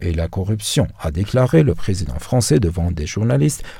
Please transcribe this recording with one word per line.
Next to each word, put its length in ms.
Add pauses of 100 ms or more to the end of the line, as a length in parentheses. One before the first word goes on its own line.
et 100
la 160
corruption, 600 (120)
a 120
déclaré 520
le 120
président 440
français 400
devant 320
des 140
journalistes 580 (160)